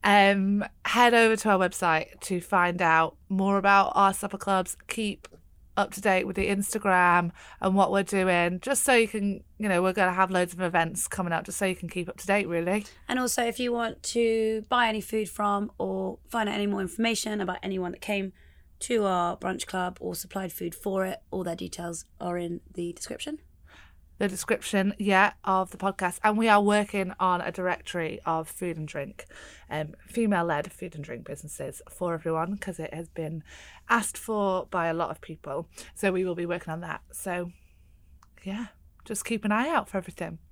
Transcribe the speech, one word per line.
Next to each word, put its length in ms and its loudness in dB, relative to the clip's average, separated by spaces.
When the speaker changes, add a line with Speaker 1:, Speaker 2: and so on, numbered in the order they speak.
Speaker 1:
um, 600 6
head 260 6
over 240 6
to 140 0
our 80 6
website 640 0
to 200 -4
find 400 2
out 360 4
more 300 2
about 380 6
our 180 6
supper 240 -8
clubs. 380 0
Keep 420 -6
up 160 0
to 80 -10
date 260 4
with 80 -6
the 140 0
Instagram 800 4
and 160 2
what 160 4
we're 100 4
doing, 580 2
just 220 -2
so 120 4
you 120 6
can, 380 -4
you 100 -4
know, 120 4
we're 120 2
gonna 200 2
have 160 4
loads 240 0
of 80 -10
events 460 0
coming 260 -4
up, 120 -2
just 140 -10
so 80 0
you 100 0
can 120 -10
keep 200 -6
up 80 -12
to 100 -12
date, 220 2
really. 360 0
Speaker 2:
And 120 -2
also, 240 0
if 160 -4
you 120 0
want 320 -4
to 640 0
buy 200 2
any 120 -2
food 300 -4
from 480 0
or 400 -4
find 200 -2
out 80 -4
any 100 0
more 140 0
information 600 -2
about 220 -4
anyone 300 -4
that 80 -14
came 320 -4
to 260 0
our 300 0
brunch 300 -6
club 340 -4
or 160 -6
supplied 360 -8
food 220 -8
for 320 -2
it, 140 -6
all 140 -4
their 120 -4
details 480 -10
are 180 -4
in 220 -6
the 180 -6
description. 460 -10
Speaker 1:
The 80 0
description, 720 0
yeah, 360 4
of 260 0
the 60 -16
podcast. 480 -2
And 120 4
we 120 2
are 120 8
working 600 2
on 200 2
a 120 -4
directory 760 -4
of 220 -2
food 280 -6
and 120 -8
drink, 380 -10
um, 240 -6
female-led 640 0
food 240 -12
and 80 -10
drink 200 -12
businesses 640 -12
for 260 -6
everyone, 440 -4
'cause 220 -10
it 120 -10
has 160 -10
been 360 -8
asked 300 0
for 540 -2
by 160 0
a 40 0
lot 180 -2
of 100 -10
people. 480 -10
So 160 0
we 140 0
will 100 -2
be 120 -4
working 260 -6
on 80 -6
that. 200 -8
So, 400 -6
yeah, 240 -8
just 200 -8
keep 200 -4
an 80 2
eye 160 0
out 200 -2
for 100 -6
everything. 420 -10